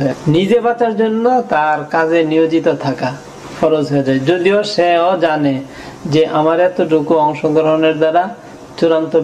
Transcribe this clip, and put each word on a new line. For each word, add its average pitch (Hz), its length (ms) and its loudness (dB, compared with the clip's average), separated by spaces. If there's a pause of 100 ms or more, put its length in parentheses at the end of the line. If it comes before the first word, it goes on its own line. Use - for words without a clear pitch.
হয়ে, 135 140 -2 (220)
নিজে 196 300 2
বাঁচার 233 340 0
জন্য 220 240 0 (280)
তার 151 260 0 (160)
কাজে 165 260 2 (120)
নিয়োজিত 160 340 2 (180)
থাকা 127 260 -4 (480)
ফরজ 156 340 2
হয়ে 139 160 0
যায়, 135 120 0 (100)
যদিও 185 280 2 (160)
সেও 175 360 2 (140)
জানে 151 300 0 (600)
যে 156 80 4 (160)
আমার 160 200 2 (100)
এতটুকু 156 440 0 (140)
অংশগ্রহণের 156 760 0
দ্বারা 160 200 2 (560)
চূড়ান্ত 160 340 0 (120)